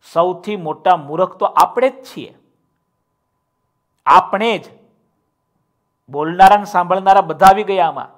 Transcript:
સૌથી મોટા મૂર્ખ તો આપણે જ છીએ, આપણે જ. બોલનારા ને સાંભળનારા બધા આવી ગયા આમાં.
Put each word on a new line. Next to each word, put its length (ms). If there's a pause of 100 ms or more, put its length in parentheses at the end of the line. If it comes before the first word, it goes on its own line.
(120)
સૌથી 440
મોટા 400
મૂર્ખ 420
તો 80
આપણે 440
જ 160
છીએ, 320 (1700)
આપણે 520
જ. 80 (1400)
બોલનારા 480
ને 80
સાંભળનારા 560
બધા 240
આવી 180
ગયા 240
આમાં. 200 (100)